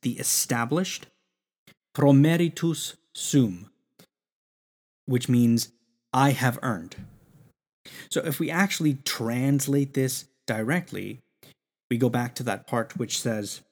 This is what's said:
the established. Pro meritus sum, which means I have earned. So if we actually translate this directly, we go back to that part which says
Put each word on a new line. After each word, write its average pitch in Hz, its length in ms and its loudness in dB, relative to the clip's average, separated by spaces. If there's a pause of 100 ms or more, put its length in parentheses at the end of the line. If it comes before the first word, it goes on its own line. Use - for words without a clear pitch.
the 120 180 -4
established. 135 880 -2 (840)
Pro 143 180 6
meritus 160 840 4 (180)
sum, 104 560 0 (1400)
which 123 220 0
means 120 440 4 (420)
I 135 180 4
have 127 300 0
earned. 123 340 -6 (1120)
So - 120 -2
if 156 180 -6
we 160 100 -2
actually 165 540 0
translate 139 920 0
this 131 320 -2 (220)
directly, 110 720 -4 (680)
we 120 80 0
go 123 120 4
back 120 260 -2
to - 80 -8
that 107 220 -4
part 117 320 -4
which - 220 -4
says 107 420 -6 (100)